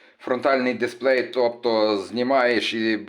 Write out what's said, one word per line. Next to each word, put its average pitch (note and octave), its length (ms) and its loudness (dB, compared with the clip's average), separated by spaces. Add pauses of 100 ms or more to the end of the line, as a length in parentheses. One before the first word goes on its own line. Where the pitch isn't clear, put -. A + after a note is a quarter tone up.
(200)
фронтальний B2+ 540 0
дисплей, A#2+ 500 0
тобто A2+ 760 0
знімаєш A#2+ 760 0
і A2 360 0